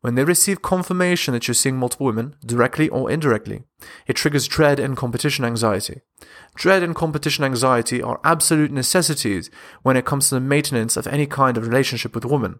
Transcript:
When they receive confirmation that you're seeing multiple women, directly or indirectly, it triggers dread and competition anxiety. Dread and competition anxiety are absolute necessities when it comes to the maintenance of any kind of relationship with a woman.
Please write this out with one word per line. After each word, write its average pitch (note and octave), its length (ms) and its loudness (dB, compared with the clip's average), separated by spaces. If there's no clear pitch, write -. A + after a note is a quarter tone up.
When A#2+ 160 -2
they C3 80 2
receive F3 360 0
confirmation F3+ 720 -2
that A#2+ 160 -4
you're B2 60 -2
seeing C3 240 0
multiple B2+ 260 -4
women, A#2+ 400 -2
directly A#2+ 460 0
or C3 200 -2
indirectly, A2+ 540 -2
it - 100 -4
triggers C#3+ 300 0
dread C#3+ 320 2
and C3 200 -4
competition B2+ 480 -2
anxiety. A2+ 560 -2
Dread F#3+ 280 4
and E3+ 120 -2
competition D3+ 480 -2
anxiety B2 600 0
are - 200 -4
absolute D3+ 480 2
necessities C#3 760 0
when C3 140 4
it B2 80 0
comes C#3 240 0
to - 60 0
the B2+ 80 0
maintenance C3 560 0
of - 80 -6
any C#3+ 200 0
kind C3 300 2
of A2+ 100 -4
relationship B2 480 0
with A2+ 80 -4
a A#2+ 60 -6
woman. A#2 320 -2